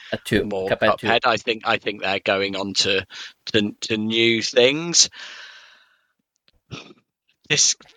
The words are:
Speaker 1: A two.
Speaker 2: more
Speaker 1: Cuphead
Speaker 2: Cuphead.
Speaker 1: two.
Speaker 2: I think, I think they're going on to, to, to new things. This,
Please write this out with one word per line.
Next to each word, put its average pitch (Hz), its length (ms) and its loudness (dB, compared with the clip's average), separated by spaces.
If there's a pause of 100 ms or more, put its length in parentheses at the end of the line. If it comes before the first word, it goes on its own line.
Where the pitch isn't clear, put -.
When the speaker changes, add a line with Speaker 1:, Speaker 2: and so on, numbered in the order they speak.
(120)
Speaker 1:
A 110 60 -2
two. 104 280 0
Speaker 2:
more 98 220 -4
Speaker 1:
Cuphead 107 320 2
Speaker 2:
Cuphead. 113 220 0
Speaker 1:
two. 131 80 0
Speaker 2:
I 110 80 2
think, 110 300 -4
I 110 100 2
think 104 240 -8
they're 95 180 -2
going 98 360 0
on 98 180 -6
to, 95 320 0 (420)
to, 104 240 0 (100)
to 110 160 -4
new 113 440 2
things. 147 680 4 (2500)
This, - 260 2 (220)